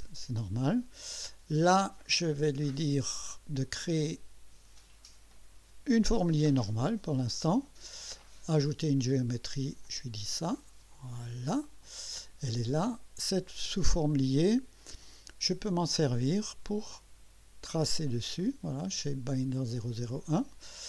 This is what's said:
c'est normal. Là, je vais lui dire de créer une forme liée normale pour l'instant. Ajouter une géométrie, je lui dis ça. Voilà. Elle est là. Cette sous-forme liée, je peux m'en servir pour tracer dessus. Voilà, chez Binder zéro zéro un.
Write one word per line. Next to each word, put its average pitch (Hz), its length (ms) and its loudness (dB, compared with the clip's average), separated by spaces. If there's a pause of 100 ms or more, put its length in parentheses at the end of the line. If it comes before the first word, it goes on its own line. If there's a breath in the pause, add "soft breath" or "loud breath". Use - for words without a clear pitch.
(120)
c'est - 200 -6
normal. 120 480 0 (720 loud breath)
Là, 180 460 4 (100)
je - 200 2
vais 151 260 2
lui 139 200 0
dire 139 760 0
de 135 140 -2
créer 156 580 -2 (1700)
une 226 180 6
forme 220 260 4
liée 151 220 6
normale 123 460 2
pour 151 160 -2
l'instant. 160 540 2 (800 loud breath)
Ajouter 151 420 2
une 135 120 4
géométrie, 127 720 0 (120)
je - 140 -8
lui 127 80 -8
dis 104 140 -6
ça. 170 320 -2 (460)
Voilà. 123 600 -4 (800 loud breath)
Elle 117 160 -2
est 117 100 0
là. 180 300 0 (180)
Cette 180 340 -2
sous-forme 151 640 4
liée, 143 440 4 (800 loud breath)
je - 140 0
peux 208 180 -4
m'en 175 160 2
servir 147 800 2
pour - 380 -6 (580)
tracer 160 460 2
dessus. 151 560 -2
Voilà, 156 260 -2
chez 147 260 -2
Binder 131 500 -2
zéro 120 280 -4
zéro 120 360 -6
un. 170 160 2 (440 loud breath)